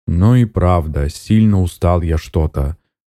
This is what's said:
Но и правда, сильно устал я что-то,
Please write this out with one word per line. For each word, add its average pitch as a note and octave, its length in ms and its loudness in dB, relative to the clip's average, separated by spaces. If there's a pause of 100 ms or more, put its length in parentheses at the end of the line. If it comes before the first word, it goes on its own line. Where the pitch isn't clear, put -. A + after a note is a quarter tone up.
Но F#2+ 300 2
и A#2+ 100 4
правда, E2 640 0
сильно G#2+ 520 0
устал F2 400 0
я E2 160 -2
что-то, D2+ 600 -4 (300)